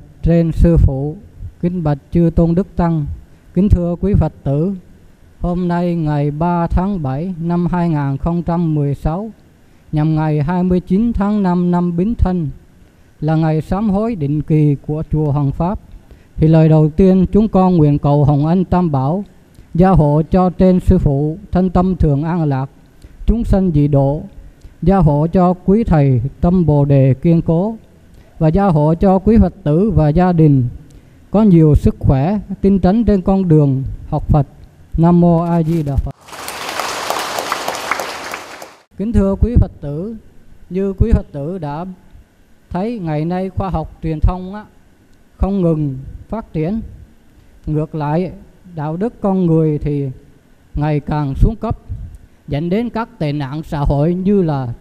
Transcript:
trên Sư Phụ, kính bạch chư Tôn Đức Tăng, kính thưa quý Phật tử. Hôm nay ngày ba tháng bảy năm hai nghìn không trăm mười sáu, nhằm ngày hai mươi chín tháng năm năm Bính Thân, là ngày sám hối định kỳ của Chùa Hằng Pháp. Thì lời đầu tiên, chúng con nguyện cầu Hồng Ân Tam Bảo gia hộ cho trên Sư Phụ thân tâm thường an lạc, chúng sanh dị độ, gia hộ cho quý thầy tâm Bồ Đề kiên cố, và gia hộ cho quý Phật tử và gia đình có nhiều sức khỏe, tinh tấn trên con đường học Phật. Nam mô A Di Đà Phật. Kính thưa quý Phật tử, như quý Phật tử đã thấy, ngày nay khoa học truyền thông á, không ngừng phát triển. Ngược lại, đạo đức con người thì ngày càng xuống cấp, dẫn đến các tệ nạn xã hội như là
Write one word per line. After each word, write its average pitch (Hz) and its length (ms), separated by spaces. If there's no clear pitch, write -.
trên 165 280
Sư 165 260
Phụ, 143 380
kính 175 220
bạch 147 140
chư 170 240
Tôn 170 200
Đức 196 200
Tăng, 165 300
kính 190 160
thưa 175 320
quý 196 120
Phật 156 200
tử. 156 300
Hôm 175 280
nay 175 280
ngày 147 360
ba 170 360
tháng 185 360
bảy 143 380
năm 175 240
hai 175 240
nghìn 139 280
không 170 260
trăm 165 320
mười 143 200
sáu, 196 360
nhằm 156 240
ngày 156 260
hai 180 220
mươi 180 160
chín 220 340
tháng 202 300
năm 180 280
năm 175 260
Bính 208 180
Thân, 180 340
là 156 140
ngày 160 260
sám 202 280
hối 220 260
định 147 260
kỳ 151 340
của 151 240
Chùa 151 200
Hằng 139 200
Pháp. 175 280
Thì 156 120
lời 160 220
đầu 156 200
tiên, 185 420
chúng 208 160
con 185 300
nguyện 147 220
cầu 143 260
Hồng 147 200
Ân 175 200
Tam 180 260
Bảo 143 320
gia 180 160
hộ 151 320
cho 185 180
trên 185 300
Sư 185 180
Phụ 151 400
thân 180 180
tâm 185 260
thường 147 280
an 165 220
lạc, 135 240
chúng 226 180
sanh 190 280
dị 147 160
độ, 143 360
gia 190 120
hộ 151 300
cho 180 260
quý 214 180
thầy 139 380
tâm 175 240
Bồ 147 200
Đề 135 280
kiên 165 280
cố, 180 340
và 160 80
gia 190 180
hộ 156 280
cho 190 260
quý 214 180
Phật 190 160
tử 175 320
và 151 140
gia 175 220
đình 143 380
có 208 120
nhiều 160 320
sức - 240
khỏe, 156 400
tinh 196 180
tấn 196 240
trên 196 180
con 190 260
đường 143 360
học 147 180
Phật. 147 200
Nam 170 240
mô 170 200
A 170 220
Di 160 200
Đà 143 120
Phật. 135 160
Kính 214 160
thưa 196 220
quý 214 200
Phật - 160
tử, 165 340
như 190 240
quý 220 200
Phật 208 180
tử 156 260
đã 151 280
thấy, 214 300
ngày 156 260
nay 185 240
khoa 190 200
học 160 340
truyền 160 160
thông 185 360
á, 214 100
không 190 240
ngừng 151 360
phát 220 240
triển. 175 280
Ngược 151 300
lại, 156 360
đạo 156 220
đức 226 240
con 190 240
người 160 320
thì 143 320
ngày 147 260
càng 147 360
xuống - 200
cấp, 220 220
dẫn 151 220
đến 220 200
các 226 200
tệ 151 120
nạn 147 320
xã 151 160
hội 143 340
như 190 280
là 143 260